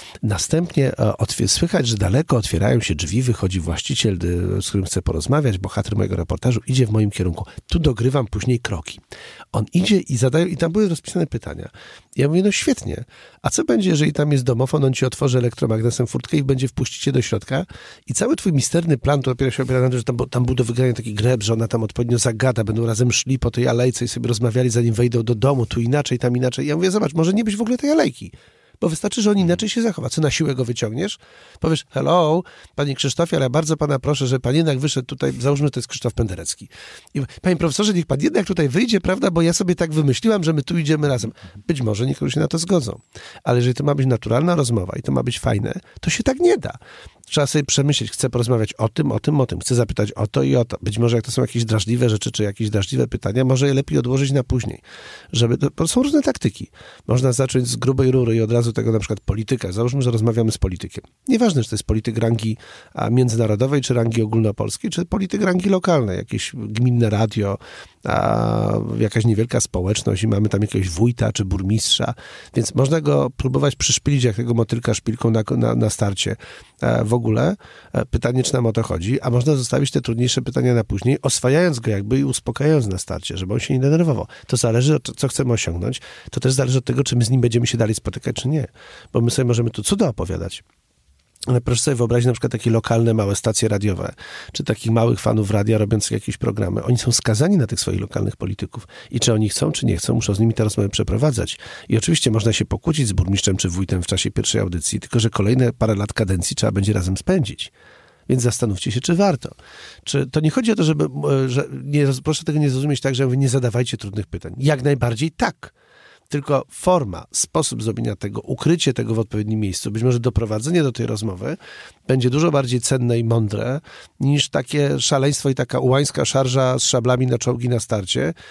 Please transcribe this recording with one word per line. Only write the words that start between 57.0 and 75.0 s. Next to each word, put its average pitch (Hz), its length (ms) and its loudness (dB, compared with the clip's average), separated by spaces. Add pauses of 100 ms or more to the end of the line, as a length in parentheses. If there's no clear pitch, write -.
Można 127 240 2
zacząć 123 360 0
z 120 80 -4
grubej 131 360 2
rury 120 240 2
i 113 60 2
od 110 100 0
razu 117 220 2
tego 110 180 0
na 110 80 2
przykład 101 200 -4
polityka. 107 520 -2
Załóżmy, 120 300 -2
że 123 100 2
rozmawiamy 113 400 2
z - 60 -6
politykiem. - 460 -4 (240)
Nieważne, 214 360 4
czy - 60 -6
to - 40 -6
jest 107 100 -4
polityk 110 340 -2
rangi, 113 400 0 (360)
a, 107 160 -4
międzynarodowej, 120 720 2
czy 131 120 0
rangi 117 280 2
ogólnopolskiej, 107 680 -2
czy 170 160 -4
polityk 196 360 -2
rangi 185 280 2
lokalnej, 156 480 2
jakieś 110 380 -6
gminne 117 540 2
radio, 104 480 0 (460)
a, 55 720 0 (260)
jakaś 110 260 2
niewielka 117 360 2
społeczność 95 640 -2
i 113 40 2
mamy 104 220 2
tam 101 120 0
jakiegoś 95 280 -2
wójta 110 420 0
czy 104 140 -2
burmistrza, 98 680 0 (420)
więc - 200 0
można 147 260 2
go 143 360 2
próbować 135 380 0
przyszpilić - 480 0
jak 113 120 2
tego 120 180 -2
motylka 113 400 0
szpilką 113 380 0